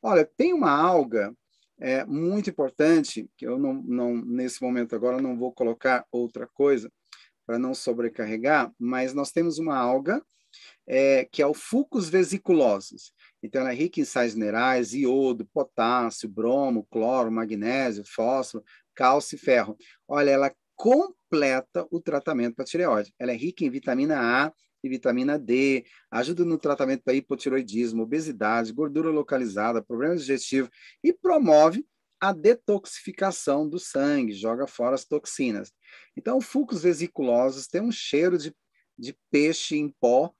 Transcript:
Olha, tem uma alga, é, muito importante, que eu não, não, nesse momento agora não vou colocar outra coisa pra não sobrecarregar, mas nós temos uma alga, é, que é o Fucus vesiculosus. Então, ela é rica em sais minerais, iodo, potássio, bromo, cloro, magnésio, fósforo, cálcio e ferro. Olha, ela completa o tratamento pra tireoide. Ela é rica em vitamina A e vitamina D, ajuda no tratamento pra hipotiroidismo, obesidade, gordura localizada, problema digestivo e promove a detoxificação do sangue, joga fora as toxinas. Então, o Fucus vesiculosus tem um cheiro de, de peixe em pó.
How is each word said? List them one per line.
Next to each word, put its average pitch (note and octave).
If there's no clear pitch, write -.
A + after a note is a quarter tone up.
Olha, F3+
tem E4
uma C4
alga, C#3
é, C3
muito E3+
importante, D3
que -
eu B2
não, C3+
não, B2
nesse B2
momento B2
agora B2
não B2+
vou B2
colocar B2
outra A#2+
coisa C#3
pra A#2
não B2+
sobrecarregar, A#2+
mas B2+
nós C#3+
temos E3+
uma D#3
alga, C#3
é, C3
que -
é C#3+
o D3
Fucus A3
vesiculosus. E3+
Então, A2+
ela C3
é -
rica D#3+
em C#3+
sais A#2+
minerais, A2+
iodo, B2+
potássio, A#2+
bromo, A#2
cloro, A#2
magnésio, A2+
fósforo, A#2+
cálcio C3+
e -
ferro. A2+
Olha, C#3+
ela C#3
completa E3+
o -
tratamento C#3
pra C3+
tireoide. B2+
Ela B2
é A#2+
rica D#3
em C3+
vitamina C3+
A B2+
e C3
vitamina B2+
D, C3
ajuda D3+
no E3
tratamento C3+
pra C3
hipotiroidismo, A#2+
obesidade, A2+
gordura D3+
localizada, A#2
problema C3+
digestivo C3+
e E4
promove G3+
a G3
detoxificação F#3+
do D#3+
sangue, C#3
joga A2+
fora B2
as C3
toxinas. B2
Então, B3
o -
Fucus A#3+
vesiculosus C3+
tem F#3
um A#3
cheiro F3
de, D3+
de B2
peixe D3+
em D3
pó. D3